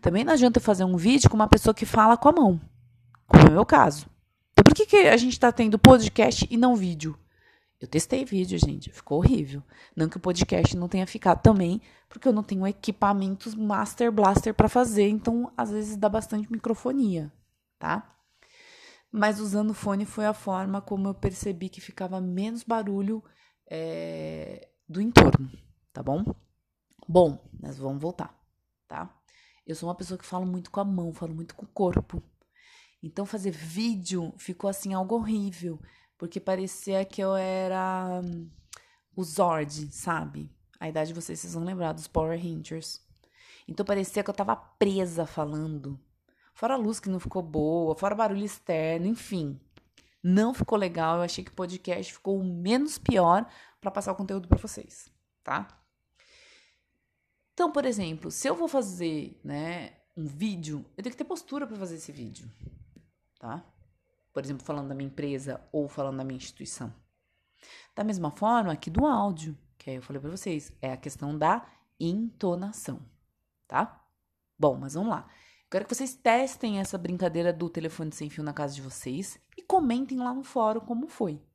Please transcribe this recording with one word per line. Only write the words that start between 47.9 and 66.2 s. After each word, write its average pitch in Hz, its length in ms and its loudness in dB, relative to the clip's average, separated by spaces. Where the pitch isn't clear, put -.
fora 196 200 -4
barulho 208 300 -2
externo, 165 600 -4
enfim. 170 540 -6
Não 208 320 2
ficou - 240 -2
legal, 170 420 -2
eu 175 40 0
achei 175 220 -6
que - 80 -20
o - 20 -20
podcast 185 580 -8
ficou 196 280 -6
o 190 40 -4
menos 196 540 -2
pior 190 500 2
pra 202 80 -10
passar 196 220 -8
o 190 60 -6
conteúdo 190 320 -10
pra - 100 4
vocês, - 500 -16
tá? 180 240 -6
Então, 349 160 -2
por 285 140 -4
exemplo, 170 440 -6
se 160 200 -8
eu - 80 -2
vou 339 100 -4
fazer, 180 800 -6
né, 147 480 -10
um 156 100 -10
vídeo, 156 580 -8
eu 202 80 -14
tenho 247 80 -10
que - 40 -20
ter 302 80 -10
postura 285 420 -10
pra 220 100 -16
fazer 185 180 -12
esse 160 160 -18
vídeo, 120 400 -18
tá? 131 260 -16
Por 135 120 -8
exemplo, 135 200 -10
falando 143 240 -8
da 139 60 -10
minha 135 140 -10
empresa 139 600 -10
ou 147 180 -4
falando 135 280 -8
da 131 80 -8